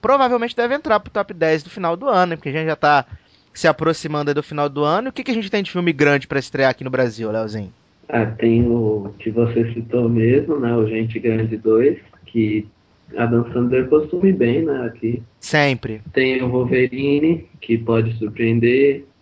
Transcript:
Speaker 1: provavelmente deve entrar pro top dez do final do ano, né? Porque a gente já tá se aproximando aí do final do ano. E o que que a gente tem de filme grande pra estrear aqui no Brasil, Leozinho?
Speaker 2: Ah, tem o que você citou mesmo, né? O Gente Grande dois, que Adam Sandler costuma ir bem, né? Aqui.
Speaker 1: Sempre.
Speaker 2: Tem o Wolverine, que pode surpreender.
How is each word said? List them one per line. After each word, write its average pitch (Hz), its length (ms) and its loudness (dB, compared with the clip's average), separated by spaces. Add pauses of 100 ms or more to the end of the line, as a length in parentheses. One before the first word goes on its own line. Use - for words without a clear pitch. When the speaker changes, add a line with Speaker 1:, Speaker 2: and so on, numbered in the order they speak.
Speaker 1:
provavelmente 247 540 2
deve 240 200 0
entrar 269 240 0
pro - 120 -8
top 202 220 -4
dez 160 300 0
do 170 60 -20
final 170 260 -4
do 220 140 -6
ano, 180 220 2
né? 165 40 -4
Porque - 140 -10
a - 20 -4
gente 156 160 -4
já 156 80 0
tá 147 300 2 (480)
se - 140 0
aproximando 156 640 0
aí 143 60 0
do 147 80 -2
final 147 240 -4
do 139 160 -2
ano. 180 240 0
E - 20 -4
o 254 40 -10
que 262 100 -10
que 269 80 -4
a - 20 0
gente 214 160 -4
tem 202 140 -2
de - 80 -8
filme 175 220 0
grande 143 340 2
pra 139 100 -6
estrear 135 340 0
aqui - 120 -8
no 131 60 -8
Brasil, 117 420 -2
Leozinho? 107 400 -6 (380)
Speaker 2:
Ah, 113 160 2
tem 117 420 2
o 107 500 -2
que - 140 -6
você 117 420 0
citou 117 360 -2
mesmo, 131 500 2
né? 120 160 0
O 110 120 2
Gente 110 300 -4
Grande 110 380 -2
dois, 113 420 2 (280)
que 107 420 -2 (500)
Adam 117 360 0
Sandler 127 340 0
costuma 156 400 2
ir 190 60 4
bem, 127 300 2
né? 135 220 -2
Aqui. 113 380 -6 (160)
Speaker 1:
Sempre. 127 640 -2 (100)
Speaker 2:
Tem 131 320 0
o 123 60 -2
Wolverine, 131 1000 0 (140)
que 113 160 0
pode 113 400 0
surpreender. 117 880 2 (160)